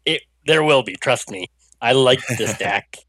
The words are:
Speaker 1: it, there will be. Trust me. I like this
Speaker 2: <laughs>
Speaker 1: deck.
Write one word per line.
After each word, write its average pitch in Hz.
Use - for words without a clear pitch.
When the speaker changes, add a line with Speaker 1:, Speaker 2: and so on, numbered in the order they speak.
Speaker 1:
it, 156
there 156
will 147
be. -
Trust -
me. 92
I 117
like 131
this 104
Speaker 2:
<laughs> -
Speaker 1:
deck. 98